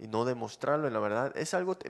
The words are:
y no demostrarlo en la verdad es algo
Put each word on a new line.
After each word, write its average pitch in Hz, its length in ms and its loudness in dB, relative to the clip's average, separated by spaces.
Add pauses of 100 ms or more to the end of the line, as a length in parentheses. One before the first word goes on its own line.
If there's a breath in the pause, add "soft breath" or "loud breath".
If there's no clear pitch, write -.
y 110 60 -12
no 110 180 2
demostrarlo 127 640 0
en 120 80 0
la 107 60 2
verdad 107 360 0
es 156 160 -2
algo 185 240 0 (140)